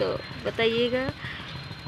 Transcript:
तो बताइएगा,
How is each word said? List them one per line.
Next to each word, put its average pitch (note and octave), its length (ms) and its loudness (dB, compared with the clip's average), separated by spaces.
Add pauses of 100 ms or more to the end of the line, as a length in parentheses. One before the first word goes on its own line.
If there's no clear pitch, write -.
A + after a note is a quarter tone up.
तो - 180 2 (260)
बताइएगा, A#3 680 4 (760)